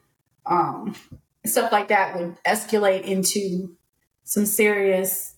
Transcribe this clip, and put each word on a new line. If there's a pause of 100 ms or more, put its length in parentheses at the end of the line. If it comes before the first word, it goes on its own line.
(460)
um, (500)
stuff
like
that
would (100)
escalate
into (480)
some
serious,